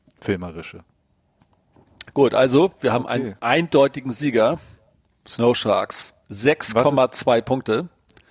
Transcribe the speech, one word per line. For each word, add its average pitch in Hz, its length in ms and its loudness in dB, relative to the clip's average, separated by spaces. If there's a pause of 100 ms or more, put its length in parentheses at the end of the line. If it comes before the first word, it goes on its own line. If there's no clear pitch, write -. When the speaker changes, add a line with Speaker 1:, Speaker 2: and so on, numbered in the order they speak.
(200)
Speaker 1:
filmerische. 87 640 -8 (1300)
Speaker 2:
Gut, - 200 2
also, 135 460 4
wir 123 120 0
haben 120 140 -2
einen 123 220 -4
Speaker 1:
Okay. 95 120 -14
Speaker 2:
eindeutigen 139 720 0
Sieger. 123 480 0 (680)
Snow 117 300 0
Sharks. - 580 -2 (140)
Sechs 113 460 -2
Komma 131 380 2
zwei - 240 2
Speaker 1:
Was - 40 4
ist 117 60 -6
Speaker 2:
Punkte. 131 420 -2 (420)